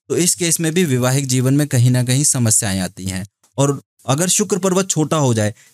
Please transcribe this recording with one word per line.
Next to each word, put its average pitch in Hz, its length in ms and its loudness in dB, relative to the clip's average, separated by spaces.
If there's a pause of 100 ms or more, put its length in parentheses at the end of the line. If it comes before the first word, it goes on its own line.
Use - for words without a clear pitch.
तो 143 80 -2
इस 175 180 0
केस 170 260 -2
में 165 140 -2
भी 185 100 2
वैवाहिक 131 420 0
जीवन 127 280 0
में 147 120 2
कहीं 127 240 2
ना 127 140 0
कहीं 127 200 0
समस्याएं 110 560 0
आती 92 240 -8
हैं। 92 220 -8 (320)
और 139 240 0 (240)
अगर 147 220 0
शुक्र 196 300 0
पर्वत 190 320 0
छोटा 156 260 0
हो 135 180 2
जाए, 107 200 0 (200)